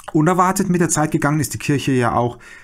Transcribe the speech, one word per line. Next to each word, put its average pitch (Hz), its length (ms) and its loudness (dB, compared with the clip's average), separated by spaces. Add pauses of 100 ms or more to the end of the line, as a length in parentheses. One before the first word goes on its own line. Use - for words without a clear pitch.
(120)
Unerwartet 185 580 2
mit 175 100 2
der 170 80 2
Zeit 156 220 0
gegangen 151 300 0
ist - 120 -4
die 110 60 -10
Kirche 139 340 -2
ja 123 220 0
auch, 120 240 -2 (260)